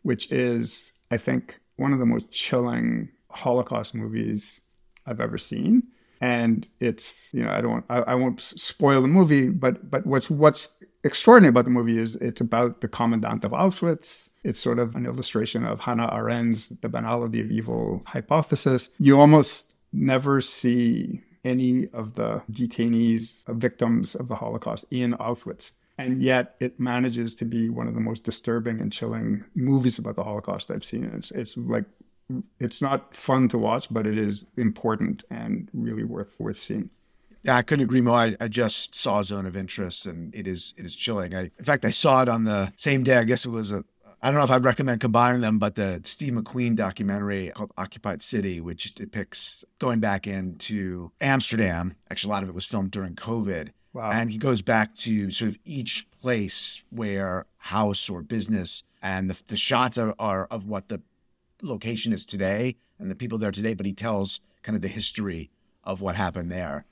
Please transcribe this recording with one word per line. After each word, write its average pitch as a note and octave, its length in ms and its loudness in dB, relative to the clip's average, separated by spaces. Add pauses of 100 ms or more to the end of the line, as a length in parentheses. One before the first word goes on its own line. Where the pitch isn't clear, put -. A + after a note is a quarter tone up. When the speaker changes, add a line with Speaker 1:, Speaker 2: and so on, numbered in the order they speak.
Speaker 1:
which - 280 -2
is, A#2+ 640 -2 (180)
I A#2+ 60 0
think, - 420 -4 (180)
one C#3 160 0
of C3+ 60 2
the B2 80 2
most A#2 240 0
chilling A#2+ 760 -2 (220)
Holocaust A#2+ 640 -2
movies A2 680 -4 (460)
I've A#2 140 -8
ever A2+ 160 -4
seen. A3+ 460 4 (380)
And A#2 480 2 (100)
it's, - 560 -4
you A#2+ 80 -2
know, G#2+ 80 -2
I G2+ 100 0
don't A#2 100 -2
want, A2+ 180 -2
I, B2 100 0
I A#2+ 160 0
won't B2+ 260 0
s-, - 160 -12
spoil C#3 460 4
the C3 60 4
movie, D3 400 6
but, B2+ 420 0
but C#3 160 -2
what's, C3+ 240 2
what's D3+ 380 6 (340)
extraordinary G3 480 10
about A#2+ 140 6
the B2 80 0
movie A#2 260 2
is A2+ 180 -2
it's B2 240 -4
about A#2 400 0
the A#2 80 -4
commandant A2+ 540 0
of G#2+ 80 -2
Auschwitz. E3+ 800 0 (160)
It's B2+ 160 -4
sort A#2+ 180 0
of A#2 160 -2
an B2 120 -4
illustration A#2+ 580 -4
of A2 160 -4
Hannah A#2+ 320 -2
Arendt's A2+ 560 -2
The - 200 -10
Banality A#2 520 -2
of A2 100 -4
Evil A2+ 560 -2
hypothesis. C#3 840 0 (100)
You C#3 180 10
almost D3 540 8 (200)
never C3+ 480 2
see A#2+ 800 0 (240)
any B2+ 440 2
of A2+ 260 -8
the A2 280 -4 (100)
detainees, A#2 960 0
uh, A#2 60 -6
victims A#2 600 0
of B2 140 -8
the A2 80 -6
Holocaust A2+ 560 -6
in B2 220 0
Auschwitz. - 580 -8 (240)
And C3 260 -2
yet B2+ 360 2
it B2+ 220 -6
manages A#2+ 560 -2
to - 80 -6
be A2+ 240 -2
one A#2 180 -4
of A#2 80 -6
the A2+ 60 -4
most A2+ 240 -4
disturbing A#2 560 -4
and G#2+ 120 -4
chilling A2+ 520 -4 (100)
movies B2+ 420 2
about A2 200 -8
the F#2+ 80 -4
Holocaust G#2 440 -6
I've - 160 -6
seen. A#2+ 200 -6
It's, A2 260 -10
it's - 260 -10
like, A#2+ 280 -2 (760)
it's B2 240 -4
not C3+ 320 -2
fun C3 340 2
to A#2+ 100 0
watch, A2+ 340 0
but A2 120 -2
it G#2+ 140 0
is G#2 260 -2 (120)
important A2 760 0
and A#2 420 -6
really A2+ 300 -4
worth, G#2+ 380 -8
worth G#2+ 180 -6
seeing. - 320 -8 (540)
Speaker 2:
Yeah, B2+ 120 4
I B2 60 4
couldn't C#3 220 2
agree B2 160 4
more. A#2+ 160 4
I, A2+ 240 2
I A#2 80 -4
just A2 480 -2
saw G#2 260 0
Zone G2 240 -6
of F2+ 100 -8
Interest, - 480 -8
and E2+ 300 -10
it F#2+ 140 -8
is, F2+ 280 -8
it - 80 -16
is E2+ 120 -12
chilling. G2 360 -4
I, F#2 260 -6
in - 60 -16
fact, C#3+ 200 0
I E3 60 2
saw C3 320 4
it B2 60 4
on A#2 140 0
the G2+ 320 0
same C3+ 300 0
day. B2+ 140 6
I A2+ 60 4
guess A#2+ 200 2
it B2 60 -6
was A2 200 -4
a, G2+ 140 -4 (360)
I C3 120 0
don't D3 60 4
know C#3+ 60 6
if B2 60 2
I'd B2+ 140 6
recommend B2+ 360 2
combining A#2+ 420 4
them, A2 180 2
but G#2 160 -2
the F#2+ 280 -2
Steve C#3+ 280 -6
McQueen A#2 420 -2
documentary G2+ 800 -4
called G#2 240 -10
Occupied F#2+ 420 -8
City, G2 400 -4
which E2+ 360 -10
depicts - 680 -10 (140)
going A#2+ 220 -2
back G2+ 260 -2
into F#2 920 -8
Amsterdam. G#2 760 0 (160)
Actually, G2+ 200 -6
a G#2 40 0
lot G2 80 -2
of F#2+ 60 -6
it E2+ 60 -12
was - 100 -8
filmed G2 260 -4
during F#2+ 240 -8
covid. G2 540 -6 (240)
Speaker 1:
Wow. A2+ 180 -6
Speaker 2:
And A2+ 220 -2
he A2 60 -8
goes B2 220 0
back A2 360 0
to G#2 340 -2
sort A2 200 -2
of - 140 -12
each - 440 -8 (120)
place A2+ 720 -4
where G2 560 -4 (120)
house G#2 500 -2
or F2 140 -8
business, G2+ 600 -4 (180)
and F#2+ 300 -4
the, F2+ 160 -10
the G#2+ 100 -6
shots B2 420 0
are, A2 200 -2
are G2 280 -2
of G#2 200 -10
what G#2 220 -8
the G#2+ 120 -8 (640)
location A#2 500 -6
is F#2+ 140 -4
today G#2 480 -2 (240)
and G2+ 100 -10
the F#2+ 60 -6
people A#2 240 -6
there G#2 140 -2
today, A2 200 -4
but F#2+ 140 -6
he G2 60 -2
tells G2 480 -4 (240)
kind A2 100 -4
of F#2 80 -2
the F#2+ 60 -6
history G2 600 -8 (360)
of F#2+ 160 -8
what F#2 160 -4
happened F#2 340 -4
there. E2 420 -8